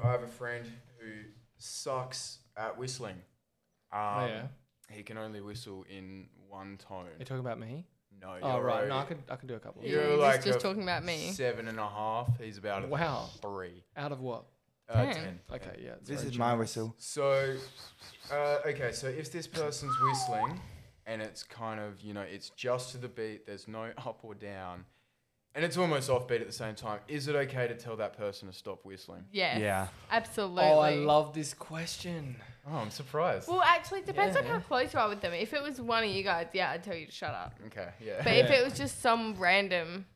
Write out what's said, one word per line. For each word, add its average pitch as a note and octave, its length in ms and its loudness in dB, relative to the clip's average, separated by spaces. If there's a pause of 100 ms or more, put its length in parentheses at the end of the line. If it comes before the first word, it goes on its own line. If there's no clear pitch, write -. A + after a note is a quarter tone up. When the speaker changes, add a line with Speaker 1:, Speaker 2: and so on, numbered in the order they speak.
Speaker 1:
I B2 80 6
have A#2+ 120 2
a A#2 40 -8
friend A#2+ 380 -6 (340)
who A2+ 100 -12 (480)
sucks - 840 -6 (180)
at A2 200 -4
whistling. A#2+ 380 -6 (760)
Um, G#2 80 -2
Speaker 2:
Oh, G#2 260 2
yeah. A2 140 -4 (500)
Speaker 1:
he G#2+ 120 -14
can A2 140 -12
only A2 220 -8
whistle G2+ 500 -12
in F#2+ 380 -14 (220)
one G2 280 -14
tone. F#2 280 -12
Speaker 2:
Are F2 120 -14
you B2+ 60 -12
talking C3 160 -6
about A#2+ 180 -4
me? B2 280 -10 (360)
Speaker 1:
No, F#2 220 -12
Speaker 2:
Oh, C3 120 2
Speaker 1:
you're A#2+ 100 2
Speaker 2:
right. B2 180 2
Speaker 1:
a C3+ 60 0
Speaker 2:
No, C3+ 80 0
I C#3 80 0
can, D3+ 240 -8
I B2+ 80 -6
can C3 100 -14
do A#2+ 80 -8
a G#2+ 60 -10
couple. - 240 -14
Speaker 1:
You're D3 260 4
Speaker 3:
He's D3 80 6
Speaker 1:
like C3+ 240 8
Speaker 3:
just B2+ 160 4
Speaker 1:
a - 20 0
Speaker 3:
talking G3+ 220 0
about F3 220 0
me. E3 260 -2
Speaker 1:
seven A#2 380 -2
and A2 100 -4
a G#2+ 80 0
half. A2 500 0
He's A2 200 -10
about G2 260 -2
a F#2+ 40 -4
Speaker 2:
Wow. C#3 420 0 (120)
Speaker 1:
three. F#2 440 -8 (100)
Speaker 2:
Out C#3+ 160 -6
of C3 80 -6
what? B2 240 -6 (460)
Speaker 1:
Uh, A2+ 160 4
Speaker 3:
Ten. - 100 0
Speaker 1:
ten. F#2 240 -8 (140)
Speaker 2:
Okay, F2+ 320 -12
yeah. B2 60 -12 (100)
it's - 80 -14
Speaker 4:
This C#3 100 -4
Speaker 2:
very C#3 140 -4
Speaker 4:
is A#2+ 40 -2
my A#2 140 4
Speaker 2:
generous. A#2 80 4 (160)
Speaker 4:
whistle. A2+ 220 -4
Speaker 1:
So, C3+ 580 2 (760)
uh, D3 260 2 (100)
okay, C3 240 0
so C3 160 -4
if C3 240 -4
this E3+ 160 -6
person's E3 540 -2
whistling G5 580 2 (460)
and A2 160 -4
it's - 220 -8
kind A2 360 -6
of, G#2 220 -8
you G#2 120 -10
know, G2+ 80 -4
it's F#2+ 300 -10
just B2 400 -2
to C3 60 -10
the B2 100 -8
beat, A2 380 -8
there's G2+ 220 -12
no A2 300 -8
up B2+ 260 -8
or A2 120 -14
down, F#2+ 500 -10 (720)
and D#3 100 2
it's E3 120 0
almost D3+ 320 4
off B2 180 4
beat A#2 140 2
at D#2 60 -6
the G2+ 60 -10
same A2 220 -6
time, G#2+ 320 -4
is C#3+ 200 -2
it D3 80 2
okay B2+ 320 2
to A2+ 80 -4
tell A2+ 220 -8
that G#2 200 -2
person G2+ 300 -6
to F#2 60 -12
stop - 320 -10
whistling? F#2+ 460 -14
Speaker 3:
Yes. E3+ 280 2
Speaker 4:
Yeah. G2 280 2 (240)
Speaker 3:
Absolutely. G3+ 520 2
Speaker 2:
Oh, D3+ 160 10
I D3+ 160 6
love D3 380 6
this D3+ 200 -4
question. D#3+ 840 -6 (360)
Speaker 1:
Oh, D#3+ 60 -2
I'm G#2+ 140 -2
surprised. D3+ 560 0
Speaker 3:
Well, F4+ 160 4
actually, E4+ 360 6
it G4 60 -8
depends G4 320 2
on - 80 4
Speaker 2:
Yeah. A#4 80 0
Speaker 3:
how A4 60 0
close B3+ 340 0
you C#4 60 2
are G#3+ 100 4
with G#3 120 -2
them. F3 120 -2
If F#3+ 200 -2
it C#4+ 100 0
was C4+ 180 -6
one A3+ 220 2
of G#3+ 80 2
you F#3+ 120 0
guys, E3+ 300 2
yeah, F#3 180 4
I'd F3 120 -4
tell F#3+ 120 -4
you D#3 120 -8
to - 40 -18
shut D3+ 220 -4
up. F2+ 200 -6 (140)
Speaker 1:
Okay, F#2+ 220 -8 (140)
yeah. - 200 -4
Speaker 3:
But A3+ 100 6
if A3+ 160 10
Speaker 2:
Yeah. C#4 80 10
Speaker 3:
it B3 60 8
was C4+ 140 2
just C#4 240 -2
some A3+ 360 4
random F#3 680 4 (100)